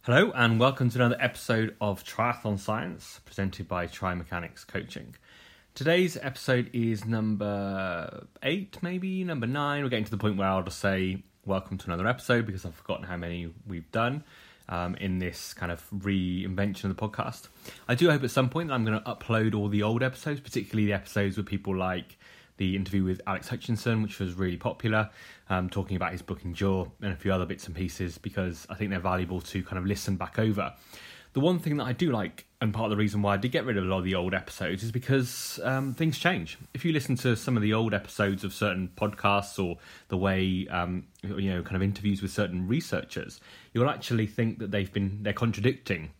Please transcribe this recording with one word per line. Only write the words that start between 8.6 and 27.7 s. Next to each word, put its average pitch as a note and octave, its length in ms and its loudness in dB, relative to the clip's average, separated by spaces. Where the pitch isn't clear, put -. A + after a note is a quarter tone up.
maybe, F#3 420 -2
number C#3 240 -2
nine. C#3+ 340 0
We're C3+ 60 0
getting A2+ 160 0
to - 80 -6
the G#2+ 40 -2
point G2 200 2
where G2 100 2
I'll F#2+ 160 4
just F#2 160 -8
say, F#2+ 460 0
"Welcome F#2+ 340 -2
to - 80 -10
another F2+ 200 0
episode," A#2+ 400 2
because F#2+ 180 -6
I've E2 120 -10
forgotten - 280 -6
how F2+ 120 -6
many E2+ 360 -6
we've F2 240 -10
done, B2 320 0
um, F2 260 -2
in F#2 240 -2
this F2+ 360 -6
kind F2 180 -6
of E2+ 180 -8
reinvention F#2 920 0
of F#2+ 120 0
the G#2+ 120 -2
podcast. - 400 -6
I B2 80 2
do E3+ 120 6
hope D3 140 6
at A#2+ 80 0
some C3 180 4
point E3 200 -2
that C#3 60 0
I'm A#2 100 2
gonna A2 160 2
upload A2 560 0
all G#2 120 0
the G2+ 140 2
old A2+ 220 2
episodes, C#3+ 340 -4
particularly G#2+ 480 0
the G2+ 60 2
episodes G2 440 -2
with G#2 100 -4
people G2 280 -2
like F#2 420 -2
the F#2+ 160 2
interview G2 300 2
with F#2 220 0
Alex F#2+ 220 -4
Hutchinson, A2+ 520 0
which G#2 180 -4
was F#2 140 -2
really F2+ 240 0
popular, G#2+ 540 0
um, F#2 180 0
talking F#2 260 -2
about F2 180 -2
his F#2 100 -8
book - 200 -8
Endure F2+ 480 0
and G2+ 100 -2
a D#2+ 40 -4
few G2 140 0
other F#2 140 2
bits - 220 -8
and E2 100 -8